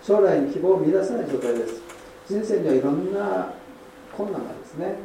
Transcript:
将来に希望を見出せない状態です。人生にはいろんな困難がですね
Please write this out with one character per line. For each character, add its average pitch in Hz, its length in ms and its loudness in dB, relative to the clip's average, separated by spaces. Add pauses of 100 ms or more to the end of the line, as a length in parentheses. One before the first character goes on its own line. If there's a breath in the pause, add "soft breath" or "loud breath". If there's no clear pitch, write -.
将 202 180 4
来 160 200 6
に 139 120 0
希 - 60 -4
望 180 160 4
を 165 60 0
見 156 100 2
出 190 140 2
せ 240 100 -4
な - 80 -2
い - 80 -6
状 131 80 -2
態 120 160 0
で 117 120 -2
す。 - 140 -10 (460)
人 208 180 -2
生 214 160 0
に 160 80 0
は 139 60 4
い 131 60 6
ろ 139 100 0
ん 185 240 -2
な - 380 -2 (640)
困 202 160 -4
難 - 120 -6
が - 80 -12
で - 140 -16
す - 100 -16
ね 190 280 -6